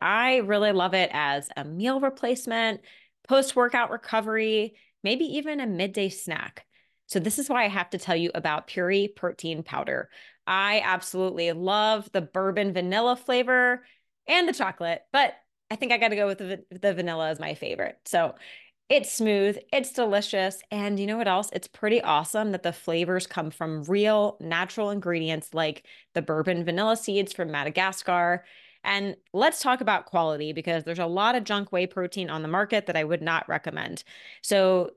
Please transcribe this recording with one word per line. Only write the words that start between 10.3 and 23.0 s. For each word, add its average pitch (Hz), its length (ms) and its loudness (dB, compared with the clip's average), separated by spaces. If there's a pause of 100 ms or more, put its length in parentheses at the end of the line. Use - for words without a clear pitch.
I 196 380 2
absolutely 180 680 -2
love 208 580 0
the 190 80 -2
bourbon 196 540 -2
vanilla 196 420 2
flavor 247 680 2 (420)
and 349 180 4
the 370 60 2
chocolate, 175 520 -4 (100)
but 277 200 4 (380)
I 220 60 -6
think 247 160 0
I 233 60 2
gotta 214 180 2
go 202 100 2
with 196 120 -4
the 190 180 -6
va-, - 60 -20 (180)
the 202 120 4
vanilla 165 360 -2
as 156 100 -4
my 156 140 -6
favorite. - 500 -6
So 170 320 0 (520)
it's 277 240 2
smooth, 202 460 2 (160)
it's 262 200 -2
delicious, 202 760 0
and 202 300 -2
you 202 80 -2
know 220 100 -2
what 233 100 -2
else? 196 240 2
It's - 160 -6
pretty 220 360 0
awesome 196 480 0
that 185 100 -4
the 175 100 -2
flavors 175 540 -2